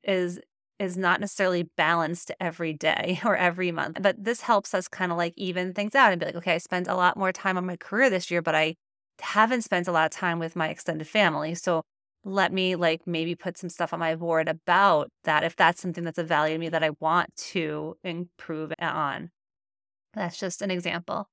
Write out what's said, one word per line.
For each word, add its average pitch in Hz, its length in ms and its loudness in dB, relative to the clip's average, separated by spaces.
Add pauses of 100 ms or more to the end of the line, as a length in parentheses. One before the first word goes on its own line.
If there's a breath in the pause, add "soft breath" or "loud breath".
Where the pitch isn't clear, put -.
is, 180 360 0 (380)
is 180 180 -4
not 185 240 2
necessarily 185 440 0 (120)
balanced 165 540 0 (100)
every 165 320 -4
day 156 500 0
<laughs> - 20 -10
or 208 120 2
every 180 360 2
month, - 280 -4
but 196 220 2
this 233 200 -2
helps 208 320 2
us 185 140 -2
kinda, 180 280 -2
like, 170 200 -2
even 180 380 -4
things 208 220 -2
out 240 160 8
and 175 80 -2
be 160 60 -2
like, 170 100 -6
"Okay, 170 180 0
I 170 40 0
spent 180 300 -4
a 185 60 0
lot 180 220 4
more 190 160 0
time 185 260 -2
on 180 80 -4
my 180 100 -6
career 247 340 2
this 180 200 -2
year, 175 120 0
but 165 120 0
I 160 220 2 (440)
haven't 226 420 2
spent 180 260 -2
a 180 40 -2
lot 160 140 4
of 156 60 -2
time 170 260 -2
with 165 180 -4
my 160 120 0
extended 156 400 -6
family. 160 480 2
So 165 260 0 (420)
let 190 280 0
me, 185 240 2
like, 165 300 0
maybe 170 280 -2
put 180 240 -8
some 175 120 -8
stuff 170 220 -2
on 170 80 -4
my 160 160 0
board 160 320 0
about 175 600 4 (160)
that 151 200 2
if 165 120 -2
that's 175 260 6
something 175 220 -6
that's 165 140 -4
a 170 60 -2
value 156 300 2
to 160 60 -2
me 165 80 -4
that 160 160 0
I 156 60 2 (100)
want 165 340 2 (180)
to 156 520 -4
improve 165 760 -8
on." 156 500 -4 (840)
That's 180 240 -6
just 185 240 -6
an 196 80 -2
example. 175 640 -4